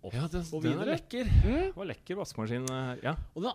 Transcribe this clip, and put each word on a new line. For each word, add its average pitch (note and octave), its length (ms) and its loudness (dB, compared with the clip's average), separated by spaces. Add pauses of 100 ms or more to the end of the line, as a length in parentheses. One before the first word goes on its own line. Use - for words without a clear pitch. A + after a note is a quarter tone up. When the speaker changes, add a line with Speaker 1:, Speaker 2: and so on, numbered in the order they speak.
Speaker 1:
og G2 100 -12
Speaker 2:
Ja, C3+ 140 -2
den, F3 140 -4 (120)
Speaker 1:
og D#3 100 -4
Speaker 2:
den D#3 100 2
er F#3 120 -2
Speaker 1:
videre. D4 120 0
Speaker 2:
lekker. B3 260 -4
Speaker 1:
Mm. - 200 8 (220)
Speaker 2:
Det F#4+ 100 -4
var - 100 -8
lekker F3 300 -8
vaskemaskin, B2 540 -4
eh, C3 340 -6
ja. D3 120 -2 (200)
Speaker 1:
Og E3 80 -6
den A#3+ 120 -2